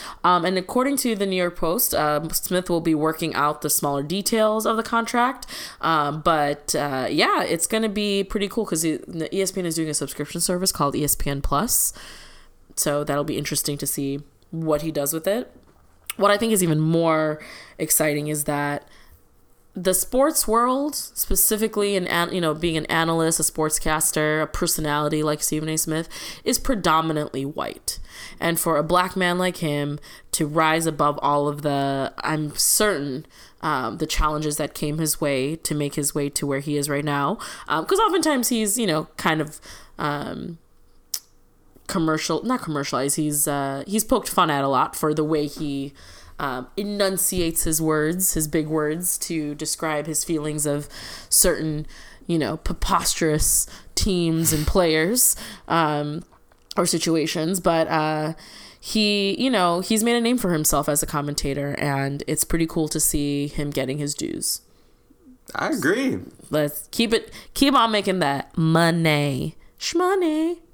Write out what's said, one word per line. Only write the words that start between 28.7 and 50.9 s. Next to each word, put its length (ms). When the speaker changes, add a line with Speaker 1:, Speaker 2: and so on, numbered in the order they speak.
Speaker 1:
a 60
black 320
man 220
like 200
him 420
to 140
rise 380
above 360
all 260
of 140
the, 500
I'm 340
certain, 680
um, 380
the 80
challenges 500
that 160
came 240
his 240
way 360
to 180
make 200
his 180
way 160
to 180
where 120
he 160
is 140
right 160
now, 320
um, 160
'cause 140
oftentimes 500
he's, 280
you 100
know, 280
kind 240
of, 220
um, 600
commercial, 560
not 180
commercialized, 540
he's, 320
uh, 400
he's 160
poked 260
fun 200
at 140
a 40
lot 280
for 180
the 100
way 240
he, 460
um, 300
enunciates 840
his 180
words, 520
his 140
big 200
words, 500
to 380
describe 520
his 160
feelings 420
of 220